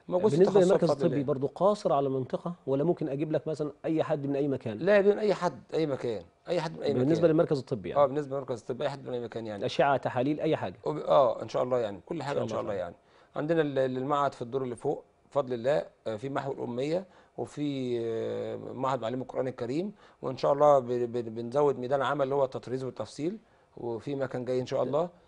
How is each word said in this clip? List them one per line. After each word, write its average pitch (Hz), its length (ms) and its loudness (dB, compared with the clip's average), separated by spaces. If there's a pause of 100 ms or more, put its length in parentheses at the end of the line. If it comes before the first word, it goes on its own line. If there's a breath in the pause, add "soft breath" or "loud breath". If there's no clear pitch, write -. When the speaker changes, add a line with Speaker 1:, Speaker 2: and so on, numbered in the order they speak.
Speaker 1:
موجود 175 240 2
في 143 60 4
Speaker 2:
بالنسبة 196 220 8
Speaker 1:
التخصصات 180 40 8 (180)
Speaker 2:
للمركز 160 100 4
Speaker 1:
بفضل 143 140 0
Speaker 2:
الطبي 160 160 2
Speaker 1:
الله. 127 40 -4
Speaker 2:
برضو 139 220 0
قاصر 196 460 2
على 139 160 2
منطقة 135 460 -4 (120)
ولا 135 160 2
ممكن 165 260 0
أجيب 147 220 -4
لك 156 160 0
مثلا 151 240 -4 (140)
أي 160 180 0
حد 151 240 -2
من 139 80 0
أي 143 120 0
مكان؟ 123 300 -4
Speaker 1:
لا، 196 240 6
بين 202 180 6
أي 208 140 2
حد، 156 280 -2 (120)
أي 156 120 2
مكان، 120 380 -4 (240)
أي 170 140 0
حد 160 160 -6
من 147 60 -8
أي 143 100 0
Speaker 2:
بالنسبة 135 300 4
Speaker 1:
مكان. 160 80 8
Speaker 2:
للمركز 156 280 2
الطبي 110 300 -6
يعني؟ 139 140 2
Speaker 1:
آه، - 20 8
بالنسبة 135 300 -2
للمركز 131 240 -6
الطبي، 127 240 -6
أي 139 60 -2
حد 135 180 -8
من 127 60 -6
أي 123 60 -4
مكان 113 280 -8
يعني. 104 180 -6
Speaker 2:
أشعة، 139 320 4
تحاليل، 135 420 0
أي 156 180 2
حاجة؟ 98 180 -6 (100)
Speaker 1:
وب-، - 120 -2
آه، 143 440 4
إن 113 80 -8
شاء 135 140 0
الله 123 160 2
يعني، 101 260 -4
كل 165 180 -6
حاجة 143 100 -4
Speaker 2:
إن - 40 -4
شاء 120 60 0
Speaker 1:
إن 117 60 -2
شاء 113 100 -4
Speaker 2:
الله 113 120 -6
Speaker 1:
الله 95 120 -4
Speaker 2:
خير. 87 100 -8
Speaker 1:
يعني. - 20 -20 (400 soft breath)
عندنا 160 260 0
ال-، 131 360 0
المعهد 139 360 0
في - 80 -18
الدور 127 220 -4
اللي 120 120 -6
فوق 143 280 -4 (280)
بفضل 127 220 -2
الله، 131 320 0 (220)
آه، 110 80 -4
في 127 140 -8
محو 139 220 -4
الأمية 131 540 -4 (320 soft breath)
وفي، 127 640 -4
آه، 110 520 -4 (180)
معهد 131 280 -2
معلم 123 200 -4
القرآن 131 260 -4
الكريم، 135 440 -4 (300 soft breath)
وإن 135 160 -6
شاء 151 160 2
الله 143 260 8
ب-، 123 80 0
ب-، 120 480 -2
بنزود 123 440 0
ميدان 123 220 -2
عمل 139 220 0
اللي 135 120 0
هو 139 80 2
التطريز 127 400 -4
والتفصيل، 143 540 -8 (400 soft breath)
وفي 120 380 -6
مكان 127 300 -4
جاي 127 160 0
إن 123 40 -6
شاء 127 180 0
الله. 147 260 0 (180)